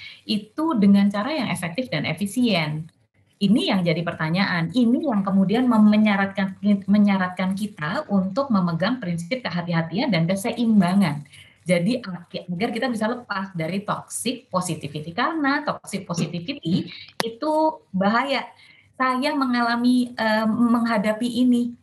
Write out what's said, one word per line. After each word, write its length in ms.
itu 560
dengan 320
cara 240
yang 160
efektif 400
dan 160
efisien. 800
Ini 320
yang 80
jadi 240
pertanyaan. 640
Ini 320
yang 240
kemudian 400
menyaratkan, 880
menyaratkan 640
kita 560
untuk 400
memegang 560
prinsip 400
kehati-hatian 640
dan 160
keseimbangan. 1040
Jadi, 400
ag-, 440
agar 280
kita 160
bisa 160
lepas 480
dari 320
toxic 640
positivity. 640
Karena 480
toxic 400
positivity 880
itu 300
bahaya. 560
Saya 320
mengalami, 800
eh, 360
menghadapi 760
ini 480